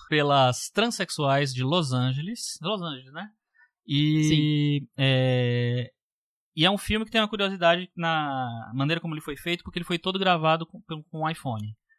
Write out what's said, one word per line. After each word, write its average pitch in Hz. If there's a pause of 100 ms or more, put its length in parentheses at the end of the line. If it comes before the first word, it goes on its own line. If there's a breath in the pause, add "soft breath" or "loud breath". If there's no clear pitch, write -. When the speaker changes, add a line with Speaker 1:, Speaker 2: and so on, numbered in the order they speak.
Speaker 1:
pelas 139
transexuais 147
de 127
Los 143
Angeles. 135
Los 190
Angeles, 135
né? 185 (580 soft breath)
E, 151 (580)
Speaker 2:
Sim. - (100)
Speaker 1:
é, 123 (640)
e 156
é 180
um 202
filme 214
que -
tem 226
uma 214
curiosidade 180
na 135
maneira 143
como 165
ele 151
foi 143
feito, 175
porque -
ele 170
foi 175
todo 190
gravado 165
com, -
com, 156
com 156
iPhone, 110 (260)